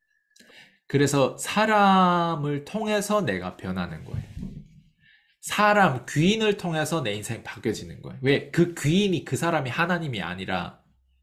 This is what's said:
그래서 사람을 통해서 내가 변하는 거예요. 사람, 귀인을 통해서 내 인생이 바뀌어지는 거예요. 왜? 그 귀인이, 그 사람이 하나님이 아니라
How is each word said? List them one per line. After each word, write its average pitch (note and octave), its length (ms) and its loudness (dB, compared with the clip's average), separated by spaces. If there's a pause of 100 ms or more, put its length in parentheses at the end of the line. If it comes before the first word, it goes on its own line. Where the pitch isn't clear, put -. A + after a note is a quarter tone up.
(880)
그래서 C#3 500 2
사람을 F3 1300 2
통해서 G#3+ 560 -2
내가 F#2 360 -4
변하는 F2 480 -6
거예요. - 180 -8 (1160)
사람, G3+ 680 2
귀인을 G3+ 480 2
통해서 D#3+ 460 -2
내 G#2+ 100 -2
인생이 G#2+ 300 -8
바뀌어지는 G2 580 -8
거예요. F#2+ 220 -14
왜? C3+ 280 2
그 F3 240 2
귀인이, F3+ 500 0
그 - 120 -4
사람이 D#3+ 320 0
하나님이 D#3+ 520 -2
아니라 F2+ 600 -6 (420)